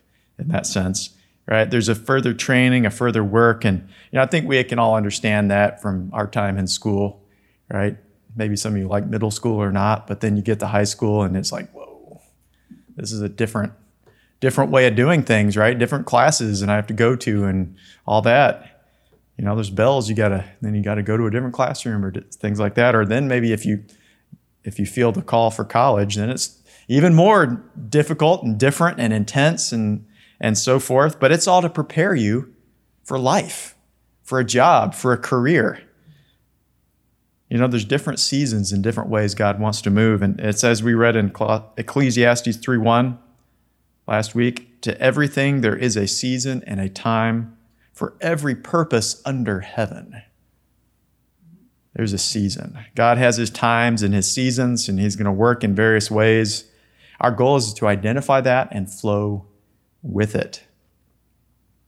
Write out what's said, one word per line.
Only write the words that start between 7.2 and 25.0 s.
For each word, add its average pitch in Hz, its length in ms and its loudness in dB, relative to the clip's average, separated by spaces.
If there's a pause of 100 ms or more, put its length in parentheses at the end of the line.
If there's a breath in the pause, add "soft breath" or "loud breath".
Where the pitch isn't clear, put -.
right? 101 280 -4 (400)
Maybe 107 180 -2
some 104 180 -4
of 101 60 -2
you 95 80 -4
like 101 180 -2
middle 110 260 -2
school 107 300 -2
or 98 120 -2
not, 104 340 0
but 101 140 -8
then 104 160 0
you 104 40 -2
get 104 180 -2
to 101 80 -6
high 104 180 0
school 104 380 0
and 92 120 -2
it's 95 160 -4
like, - 200 -10
"Whoa, - 500 -20 (720 loud breath)
this 107 160 -10
is 110 100 -6
a 104 60 -4
different, 104 460 -4 (680 soft breath)
different 139 320 0
way 131 160 6
of 107 80 0
doing 143 280 4
things," 104 340 2
right? 113 200 4
Different 120 280 -2
classes 120 560 2
and 101 100 0
I 104 40 2
have 104 120 -2
to 113 60 -6
go 117 240 2
to 104 280 -2
and 95 300 -2 (320 loud breath)
all 107 140 2
that. 120 640 2 (520)
You 120 80 -6
know, 104 100 -2
there's 110 140 -4
bells 110 400 2
you 110 60 -2
gotta, 101 300 0 (160)
then 107 140 -4
you 104 80 0
gotta 104 200 -2
go 107 140 -2
to 117 80 0
a 107 60 -2
different 123 220 -4
classroom 120 500 -2
or 95 80 -4
d-, 90 180 -10
things 104 300 -4
like 104 160 -2
that. 120 180 4
Or 110 120 4
then 123 220 0
maybe 120 260 0
if 107 120 -4
you, 104 200 -2 (800 soft breath)
if 104 140 -8
you 101 60 -2
feel 117 280 0